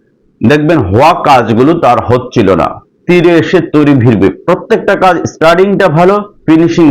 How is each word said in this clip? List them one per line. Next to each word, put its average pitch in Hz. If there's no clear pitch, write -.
দেখবেন 151
হওয়া 135
কাজগুলো 123
তার 120
হচ্ছিল 120
না, -
তীরে 175
এসে -
তরি 147
ভিড়বে। 104
প্রত্যেকটা 196
কাজ 185
স্টার্টিংটা 185
ভালো, 180
ফিনিশিং 165